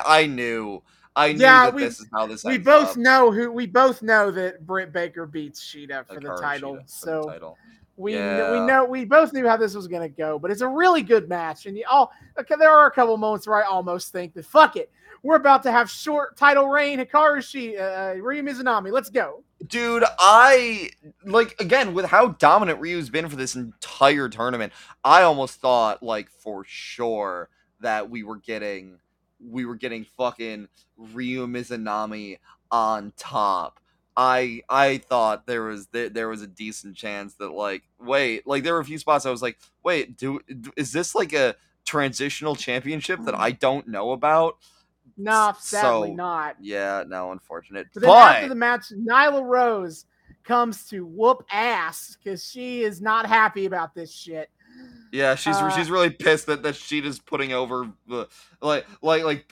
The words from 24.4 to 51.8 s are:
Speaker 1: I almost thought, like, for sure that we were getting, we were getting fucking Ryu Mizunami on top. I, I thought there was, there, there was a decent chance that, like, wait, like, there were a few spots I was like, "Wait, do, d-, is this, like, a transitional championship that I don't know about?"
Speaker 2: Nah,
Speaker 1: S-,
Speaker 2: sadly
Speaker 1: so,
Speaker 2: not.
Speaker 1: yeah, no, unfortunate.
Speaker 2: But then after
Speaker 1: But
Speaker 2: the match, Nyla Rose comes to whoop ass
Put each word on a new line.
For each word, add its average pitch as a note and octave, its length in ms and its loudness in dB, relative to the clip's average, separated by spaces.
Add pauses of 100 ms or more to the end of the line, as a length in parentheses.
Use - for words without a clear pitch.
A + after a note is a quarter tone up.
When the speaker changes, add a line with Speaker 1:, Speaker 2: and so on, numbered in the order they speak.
Speaker 1:
I D#3+ 200 8
almost C#3 380 2
thought, A#2 400 2
like, A2 300 -6
for G2+ 340 -14
sure G2+ 840 -8 (320)
that G#2+ 280 -4
we A#2 140 -14
were G#2+ 140 -14
getting, G2 640 -12 (440)
we A#2+ 200 -10
were A#2+ 100 -10
getting A2+ 300 -10
fucking A2+ 640 -8 (280)
Ryu B2 520 -10
Mizunami G#2+ 880 -8 (320)
on A2 460 -2
top. G2+ 640 -4 (360)
I, B2+ 520 0
I C3+ 300 2
thought A2 480 -2
there A#2+ 160 -6
was, G#2+ 260 -10
there, A#2 200 -6
there A2+ 200 -8
was A2 140 -12
a G#2+ 40 -16
decent G2+ 500 -16
chance G2+ 380 -12
that, G2 160 -12
like, F#2+ 320 -8 (160)
wait, B2 480 -4
like, C#3 160 -4
there E3+ 120 -2
were E3 60 -2
a D3 40 -8
few D3+ 140 -12
spots D3 280 0
I C3 60 -2
was A#2 100 -8
like, A#2+ 160 -8 (240)
"Wait, D3+ 340 -4
do, C3+ 300 -8
d-, C3 300 -16
is C3 160 -6
this, E3+ 240 -6
like, F3+ 160 -2
a C3 240 0 (280)
transitional C#3+ 720 -4
championship C3+ 680 -6
that C3 100 -4
I A2+ 160 -2
don't C3+ 380 -2
know A2 240 -6
about?" D#3 460 0 (640)
Speaker 2:
Nah, G#3+ 300 2
Speaker 1:
S-, - 140 -12
Speaker 2:
sadly G3+ 460 0
Speaker 1:
so, F#3+ 40 -10
Speaker 2:
not. E3+ 460 -6
Speaker 1:
yeah, G2 440 -6
no, F#2 280 -10
unfortunate. F#2 600 -16
Speaker 2:
But G3 100 -6
then G3+ 80 8
after G#3+ 340 12
Speaker 1:
But C4+ 60 -6
Speaker 2:
the C4 40 -6
match, A#3+ 360 -2
Nyla C4 540 2
Rose A#3 600 -2 (400)
comes A#3 460 -2
to F#3+ 140 -12
whoop A3 460 0
ass G3+ 760 -6